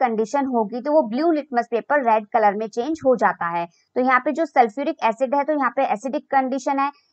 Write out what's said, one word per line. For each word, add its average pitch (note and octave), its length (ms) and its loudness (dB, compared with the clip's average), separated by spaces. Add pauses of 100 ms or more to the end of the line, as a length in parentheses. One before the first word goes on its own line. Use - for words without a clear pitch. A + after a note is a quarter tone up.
condition A#3+ 480 -2
होगी A#3 320 -2
तो D4 120 -4
वो D#4 160 6
blue C#4+ 240 0
litmus C4+ 380 -2
paper B3+ 340 0
red A3 280 2
color G#3 240 4
में A3 120 -4
change D#4 360 -4
हो C4 120 4
जाता F#3 320 0
है। E3+ 180 -4
तो - 340 -8
यहाँ B3+ 240 2
पे D4+ 80 -2
जो D#4 140 -2
sulfuric C#4 580 0
acid A3+ 300 0
है C#4+ 100 0
तो D4+ 80 -2
यहाँ C4+ 240 0
पे C4+ 160 2
acidic C4 380 -6
condition C4+ 480 0
है, C#4 120 0 (220)